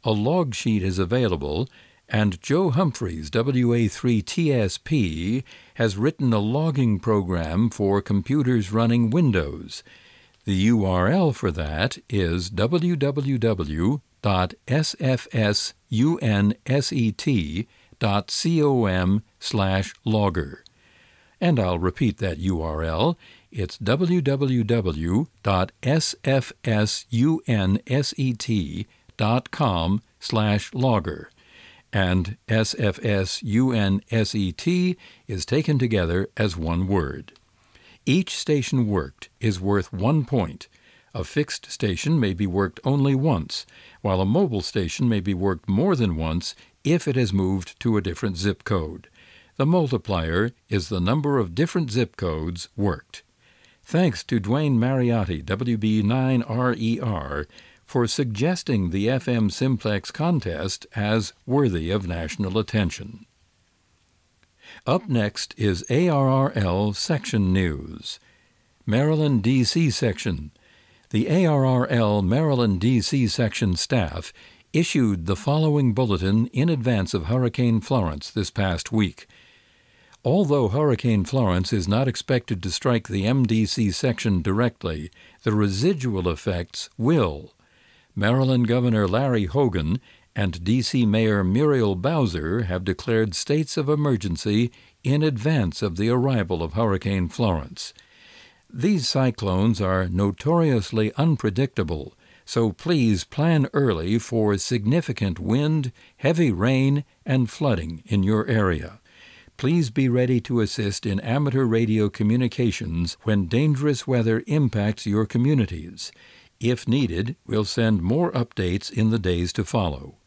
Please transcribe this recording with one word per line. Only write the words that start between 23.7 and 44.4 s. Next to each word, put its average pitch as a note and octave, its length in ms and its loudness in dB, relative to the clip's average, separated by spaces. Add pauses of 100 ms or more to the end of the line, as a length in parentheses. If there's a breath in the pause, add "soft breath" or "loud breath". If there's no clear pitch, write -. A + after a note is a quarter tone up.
w E3+ 440 0
w C3 420 0
w G2 640 0 (160)
dot F#2+ 300 0 (100)
s D3+ 400 0
f C3+ 300 0 (100)
s G#2+ 460 0
u C#3 360 2
n G2+ 400 2
s C#3 300 -2
e C3 180 -2
t F#2 540 -4 (300 soft breath)
dot A#2 340 0
com F#2+ 500 0 (180)
slash G#2 540 0
logger. A2+ 580 -2 (600 loud breath)
And F#2 460 0 (100)
S A2 300 0
F G#2 260 -2
S G2 380 -2
U B2 300 2
N G2+ 300 2 (100)
S A2+ 240 0
E G2 160 0
T F3+ 460 0 (280 loud breath)
is F#2+ 200 -6
taken D3 340 0
together F#2+ 480 2 (100)
as G2+ 180 0
one E2+ 300 0
word. D2+ 460 -2 (760 soft breath)
Each F3+ 300 2
station C3 520 0
worked E2 420 -4 (100)
is G2+ 200 -2
worth G2 320 0
one B2+ 340 0
point. F#2 420 -4 (460 soft breath)
A G2+ 100 -6
fixed - 480 -4
station C#3 480 -2
may G2 140 0
be G2 120 -2
worked F#2 380 -2
only C#3 320 2
once, C3 500 -2 (360 loud breath)
while F#2+ 200 0
a F#2+ 40 2
mobile B2 360 2